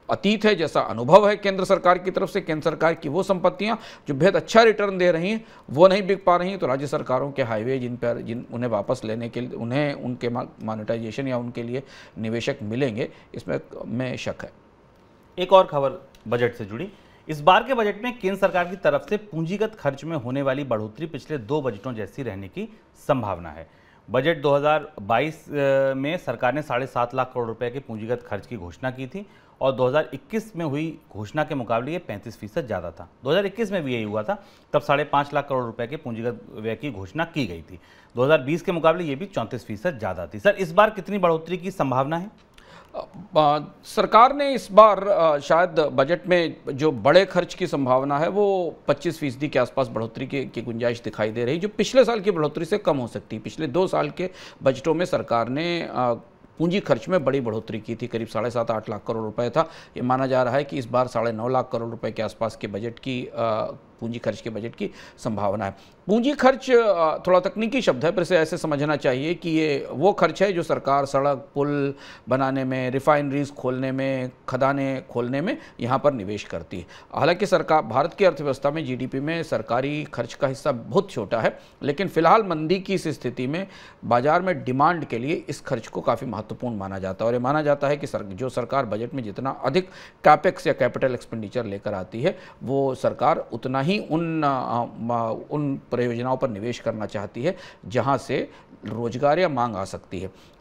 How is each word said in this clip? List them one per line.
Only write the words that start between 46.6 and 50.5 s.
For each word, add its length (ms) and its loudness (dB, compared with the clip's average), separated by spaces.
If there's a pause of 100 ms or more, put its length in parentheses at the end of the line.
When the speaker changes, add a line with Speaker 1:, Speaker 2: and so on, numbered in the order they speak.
Speaker 1:
जो 200 2
बड़े 320 6
खर्च 300 -2
की 120 -2
संभावना 520 2
है, 100 2
वो 480 0 (120)
पच्चीस 300 -2
फीसदी 300 -4
के 100 0
आसपास 300 2
बढ़ोतरी 380 -6
की, 180 -4
की 180 -8